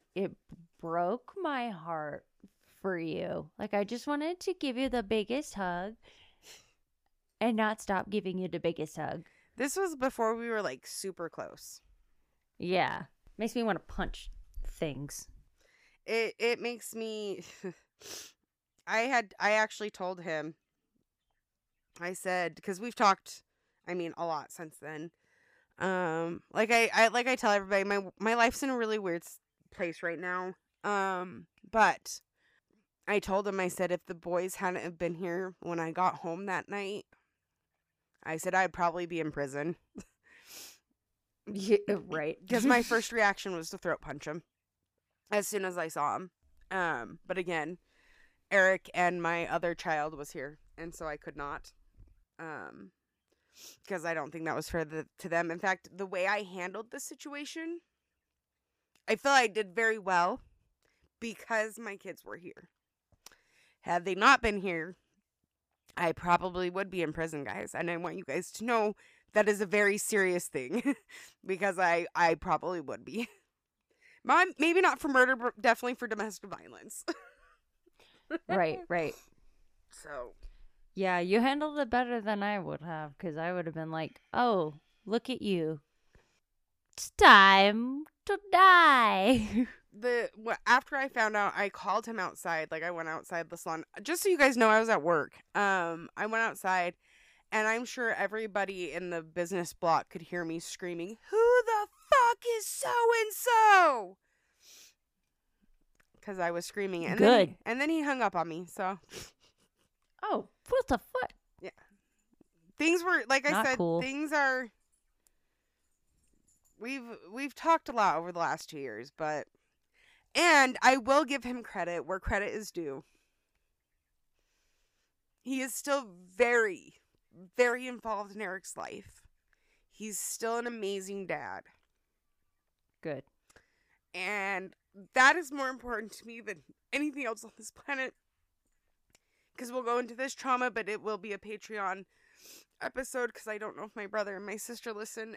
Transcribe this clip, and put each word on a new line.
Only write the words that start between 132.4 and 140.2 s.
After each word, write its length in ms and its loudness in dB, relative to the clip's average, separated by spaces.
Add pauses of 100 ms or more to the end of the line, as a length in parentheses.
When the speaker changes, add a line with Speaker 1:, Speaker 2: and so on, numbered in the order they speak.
Speaker 1:
Good. 220 -8 (920)
Speaker 2:
And 640 -6 (380)
that 240 8
is 140 -8
more 180 -4
important 440 -8
to 140 -20
me 140 -16
than 220 -12 (280)
anything 340 -4
else 180 -6
on 140 -20
this 140 -18
planet. 420 -6 (1400)
'Cause 140 -12
we'll 120 -2
go 140 2
into 180 -4
this 180 -4